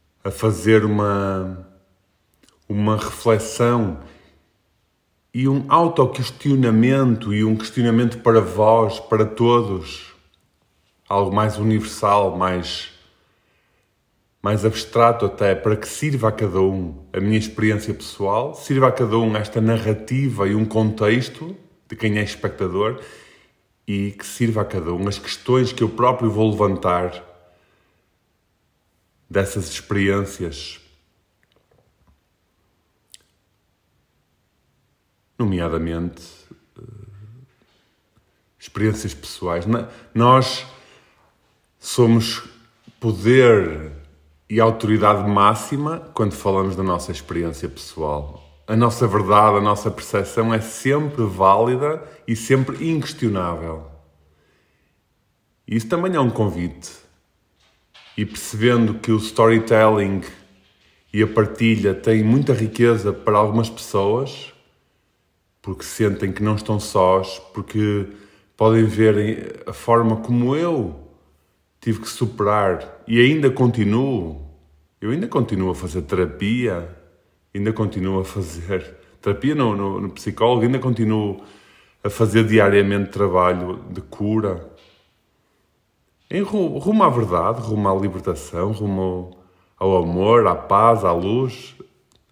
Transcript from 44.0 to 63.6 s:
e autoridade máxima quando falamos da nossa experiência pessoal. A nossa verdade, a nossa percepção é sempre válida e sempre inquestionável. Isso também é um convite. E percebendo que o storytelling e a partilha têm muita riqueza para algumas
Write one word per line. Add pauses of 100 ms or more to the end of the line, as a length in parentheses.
e
autoridade
máxima
quando
falamos
da
nossa
experiência
pessoal. (240)
A
nossa
verdade,
a
nossa
percepção
é
sempre
válida (240)
e
sempre
inquestionável. (1800)
Isso
também
é
um
convite. (1300)
E
percebendo
que
o
storytelling (880)
e
a
partilha
têm
muita
riqueza
para
algumas